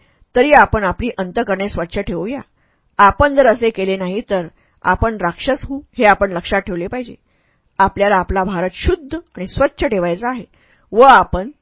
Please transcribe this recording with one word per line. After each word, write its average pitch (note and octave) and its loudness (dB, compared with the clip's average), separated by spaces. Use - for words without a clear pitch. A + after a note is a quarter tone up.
तरी C4+ 4
आपण A3 4
आपली G3 -2
अंतःकरणे F#3+ -4
स्वच्छ E3+ -6
ठेवूया. G3+ -6
आपण C#4+ 4
जर C4+ 6
असे A#3 2
केले F#3+ -4
नाही, F#3+ -6
तर F3+ -2
आपण A3 0
राक्षस F#3+ -4
होऊ, C#4 -8
हे A#3+ 2
आपण G3+ 2
लक्षात F#3+ -4
ठेवले F3+ -6
पाहिजे. B3+ -10
आपल्याला G3 2
आपला F#3+ -2
भारत F#3 -4
शुद्ध D#4+ -4
आणि G#3+ -12
स्वच्छ - -2
ठेवायचा G3 -2
आहे B3 -8
व G#3+ 2
आपण G#3 4